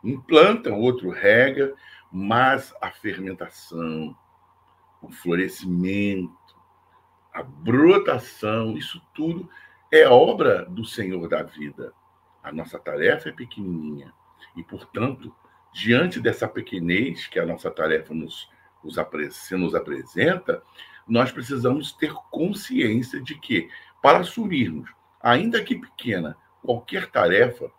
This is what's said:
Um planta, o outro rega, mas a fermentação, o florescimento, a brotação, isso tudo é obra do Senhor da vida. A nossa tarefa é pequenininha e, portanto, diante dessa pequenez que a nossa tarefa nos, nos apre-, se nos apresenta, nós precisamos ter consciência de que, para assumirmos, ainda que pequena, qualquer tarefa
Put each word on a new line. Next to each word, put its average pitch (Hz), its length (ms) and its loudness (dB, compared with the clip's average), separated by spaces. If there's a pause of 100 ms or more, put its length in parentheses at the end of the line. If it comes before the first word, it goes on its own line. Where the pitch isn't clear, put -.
Um 123 160 -4
planta, 170 520 6
o 104 80 -4
outro 123 300 0
rega, 135 640 4 (360)
mas 117 720 0
a 98 80 -6
fermentação, 85 1300 -10 (840)
o - 100 -20
florescimento, 92 1200 -2 (1000)
a - 100 -10
brotação, 123 1300 2
isso - 240 -12 (120)
tudo 165 360 -6 (420)
é 156 160 8
obra 156 580 6
do 117 200 -10
Senhor 92 420 -6
da 82 140 -2
vida. 73 520 -14 (500)
A 76 80 -14
nossa 80 260 -12
tarefa 90 520 -2
é - 20 -14
pequenininha 82 840 -10 (420)
e, 85 80 -14
portanto, - 720 -8 (380)
diante 131 460 2
dessa 113 280 -2
pequenez 90 800 -4
que - 120 -4
a 85 60 0
nossa 82 260 -6
tarefa 78 420 -2
nos, 80 360 -10 (340)
nos 76 140 -10
apre-, 78 340 -6
se - 260 -12
nos 87 160 -2
apresenta, 107 880 -4 (460)
nós 117 240 2
precisamos 135 600 -4
ter 151 220 -6 (160)
consciência 143 880 -2
de 139 180 -14
que, - 300 -4 (340)
para 156 180 8
assumirmos, 139 680 -4 (300)
ainda 208 440 2
que 233 120 -4
pequena, 87 600 -8 (240)
qualquer - 480 -4
tarefa 98 680 2